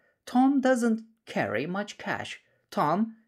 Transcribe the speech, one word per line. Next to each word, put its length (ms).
"Tom 360
doesn't 380
carry 320
much 380
cash." 380
Tom 460